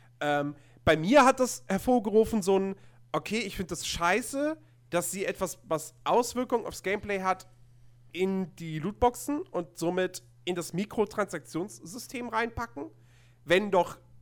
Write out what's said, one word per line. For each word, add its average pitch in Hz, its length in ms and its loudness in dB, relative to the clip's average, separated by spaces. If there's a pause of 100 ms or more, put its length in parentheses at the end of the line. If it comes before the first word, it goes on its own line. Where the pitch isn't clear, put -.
(200)
Ähm, 147 360 0 (280)
bei 160 140 6
mir 240 280 8
hat 262 140 6
das - 280 -2
hervorgerufen 214 720 2
so 190 160 4
ein, 196 180 0 (360)
okay, 175 280 -2
ich 196 160 -6
find 185 160 -6
das - 140 -8
scheiße, 254 720 -2 (320)
dass 170 220 -2
sie 190 140 -4
etwas, 190 380 -4
was 156 300 -4 (100)
Auswirkungen 240 600 0
aufs - 180 -10
Gameplay 202 380 -4
hat, 185 260 -2 (640)
in 190 440 -2
die 160 240 -8
Lootboxen 247 640 0
und - 360 -8
somit 180 460 -2 (220)
in 180 100 -2
das 170 180 -6
Mikrotransaktionssystem 208 1600 -6
reinpacken, 233 560 -6 (580)
wenn 190 280 2
doch 175 260 2 (240)